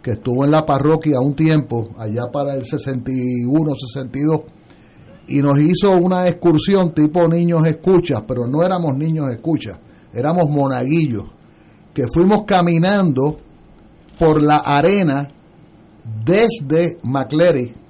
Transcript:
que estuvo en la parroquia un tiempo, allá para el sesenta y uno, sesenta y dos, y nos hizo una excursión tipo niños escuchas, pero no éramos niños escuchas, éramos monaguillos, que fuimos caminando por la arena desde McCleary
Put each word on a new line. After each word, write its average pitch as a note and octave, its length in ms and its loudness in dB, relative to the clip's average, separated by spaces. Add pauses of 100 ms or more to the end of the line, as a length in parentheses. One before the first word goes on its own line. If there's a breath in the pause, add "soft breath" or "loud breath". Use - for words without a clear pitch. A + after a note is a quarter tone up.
que A#2+ 100 -6
estuvo B2+ 320 -2
en D3 60 2
la D#3 160 2
parroquia D3 540 0
un C#3 140 -2
tiempo, C#3 640 0
allá A2+ 320 -6
para C#3+ 240 -4
el C3 100 -6
sesenta C3 460 -8
y B2 360 -4
uno, D3+ 280 0
sesenta B2+ 440 -10
y C#3+ 40 -4
dos, D#3 180 0 (880 loud breath)
y C#3 140 0
nos C#3+ 160 2
hizo F3+ 340 2
una F3+ 360 2
excursión F3 680 2
tipo D#3 320 2
niños E3+ 400 2
escuchas, D#3+ 600 2
pero A#2 200 -4
no D3 160 0
éramos E3+ 340 -2
niños D#3 340 -2
escuchas, A2+ 480 -6 (360 soft breath)
éramos D3+ 340 0
monaguillos, C3+ 760 -2 (680 soft breath)
que C3 140 -2
fuimos G3 400 2
caminando E3+ 920 2 (800)
por D#3 220 4
la D3 180 4
arena D3 720 0 (960)
desde E3+ 800 0
McCleary C#3 720 0 (160)